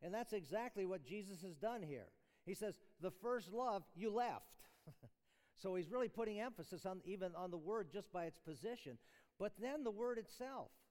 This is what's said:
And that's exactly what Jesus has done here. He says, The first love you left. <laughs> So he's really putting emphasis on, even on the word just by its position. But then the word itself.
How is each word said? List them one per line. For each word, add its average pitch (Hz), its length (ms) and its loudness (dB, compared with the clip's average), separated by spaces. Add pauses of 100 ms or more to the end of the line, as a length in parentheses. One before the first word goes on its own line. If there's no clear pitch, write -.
And 175 120 -4
that's 226 180 0
exactly 202 520 0
what 185 200 2
Jesus 190 380 -4
has 180 120 -6
done 214 280 0
here. 135 240 -4 (380)
He 185 100 -2
says, 202 240 -2 (220)
The 180 100 2
first 220 420 0
love 226 300 4 (120)
you 202 160 2
left. 214 340 2 (420)
<laughs> 156 60 -12 (680)
So 190 140 2
he's 175 160 2
really 247 180 4
putting 214 320 2
emphasis 196 460 -2
on, 185 180 0
even 185 300 0
on 180 160 0
the 175 60 0
word 185 360 2
just 196 200 -4
by 175 140 2
its 160 120 -4
position. 151 580 -4 (420)
But 202 220 2
then 269 220 2
the 233 80 4
word 233 280 2
itself. 247 520 -4 (200)